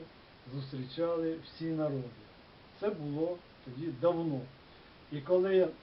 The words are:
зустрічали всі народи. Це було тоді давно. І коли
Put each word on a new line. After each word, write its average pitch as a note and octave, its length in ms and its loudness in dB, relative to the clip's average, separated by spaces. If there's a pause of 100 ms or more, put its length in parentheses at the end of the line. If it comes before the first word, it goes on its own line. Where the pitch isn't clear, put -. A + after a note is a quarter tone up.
(540)
зустрічали D#3+ 800 -2 (100)
всі - 200 -10
народи. D3+ 380 -2 (760)
Це G#3 100 0
було D#3+ 480 -2 (280)
тоді C3+ 220 -6 (140)
давно. E3 380 2 (720)
І D3 100 -4
коли F#3 460 6 (160)